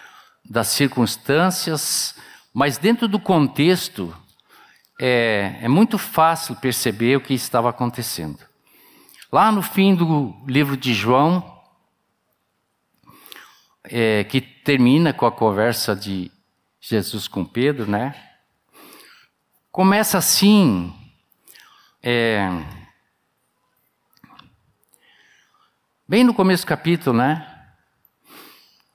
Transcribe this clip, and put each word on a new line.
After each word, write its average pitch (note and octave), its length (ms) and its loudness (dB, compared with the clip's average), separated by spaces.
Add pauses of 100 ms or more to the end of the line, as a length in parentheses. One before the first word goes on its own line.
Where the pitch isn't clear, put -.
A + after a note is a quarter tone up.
(440)
das A2 260 -4
circunstâncias, D3 1500 -2 (380)
mas C3+ 240 0
dentro A3+ 300 0
do G3+ 120 -2
contexto, D3 960 0 (840)
é, A2+ 600 0
é A#2 60 -6
muito G3+ 300 2
fácil D#3+ 580 -2
perceber A#2+ 600 0
o C3 40 -4
que - 120 -6
estava B2 360 -2
acontecendo. A2+ 680 -6 (920)
Lá G3 200 4
no G3+ 100 0
fim F#3+ 340 2
do D3+ 400 0 (100)
livro C#3 320 0
de B2 160 -4
João, C3+ 680 0 (2250)
é, A2 400 0
que C3 140 -4
termina C#3 720 2
com - 120 -2
a A2+ 60 2
conversa A2 640 0
de G2 340 -8 (500)
Jesus G#2 480 -6
com F#2 160 -6
Pedro, B2 460 -4
né? A#2+ 240 -4 (1600)
Começa G3 460 2
assim, D#3+ 760 4 (1080)
é, A2+ 460 0 (3500)
bem G#3+ 180 2
no A#3+ 100 4
começo F#3 300 2
do - 40 -12
capítulo, D#3+ 500 0
né? D3+ 320 0 (1500)